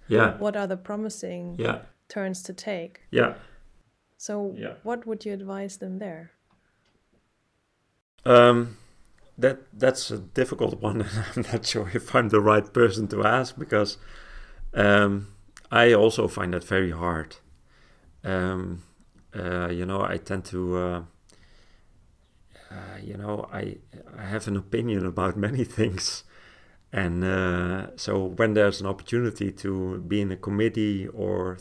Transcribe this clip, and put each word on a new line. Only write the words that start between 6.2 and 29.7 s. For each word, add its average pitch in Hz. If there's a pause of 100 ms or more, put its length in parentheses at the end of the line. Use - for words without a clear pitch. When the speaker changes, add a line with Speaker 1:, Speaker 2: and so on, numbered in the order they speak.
Speaker 1:
Um, 120 (600)
that, 135 (140)
that's 127
a 110
difficult 110
one, 107
<laughs> -
and 98 (120)
I'm -
not 117
sure 98
if -
I'm 120
the 107
right 107
person 107
to 104
ask 123
because, 104 (760)
um, 101 (420)
I 117
also 107
find 92
that 87
very 95
hard. 82 (880)
Um, 92 (520)
uh, 90
you 87
know, 98
I 92
tend 95
to, 90
uh, 87 (1700)
uh, 95
you 101
know, 104
I, 101 (400)
I 101
have 104
an 101
opinion 104
about 90
<laughs> 101
many 127
things. - (680)
And, 90
uh, 92
so 98
when 107
there's 101
an 95
opportunity 104
to 95